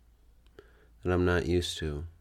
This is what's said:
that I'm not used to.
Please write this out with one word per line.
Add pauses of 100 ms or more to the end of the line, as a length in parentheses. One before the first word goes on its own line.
(1000)
that
I'm
not
used
to. (160)